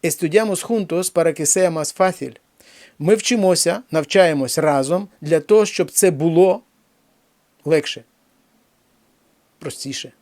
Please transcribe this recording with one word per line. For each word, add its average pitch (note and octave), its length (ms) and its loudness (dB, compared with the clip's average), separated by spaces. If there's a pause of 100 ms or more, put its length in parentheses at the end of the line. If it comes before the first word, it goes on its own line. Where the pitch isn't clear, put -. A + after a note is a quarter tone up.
Estudiamos F3 600 -2
juntos F#3 460 -4
para E3 240 0
que D3+ 120 -6
sea F#3 240 2
más D#3+ 240 -6
fácil. F3 440 -2 (640)
Ми F3 160 2
вчимося, G3+ 760 0
навчаємось D#3 640 2
разом D#3 500 0 (140)
для D#3 180 0
того, G#3 260 4
щоб - 260 -4
це F#3 200 2
було E3+ 500 2 (1040)
легше, D3 380 -2 (1600)
простіше. C#3 520 -12 (100)